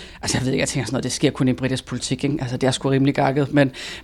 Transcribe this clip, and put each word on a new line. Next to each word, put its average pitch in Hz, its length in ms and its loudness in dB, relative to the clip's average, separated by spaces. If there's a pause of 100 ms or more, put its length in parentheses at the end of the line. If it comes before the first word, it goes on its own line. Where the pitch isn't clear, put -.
(220)
altså, 127 160 0
jeg 123 80 0
ved 131 60 0
ikke, 160 100 2
jeg 139 80 0
tænker 131 160 -2
sådan 131 80 -6
noget, 123 100 -2
det 127 80 -2
sker 135 200 2
kun 131 160 2
i 127 60 4
britisk 127 320 -2
politik, - 380 -4
ikke? 143 180 0
Altså, 123 160 -4
det 135 100 2
er 135 40 4
sgu - 180 0
rimelig 135 260 4
gakket. 139 380 2
Men, 139 180 -6 (320)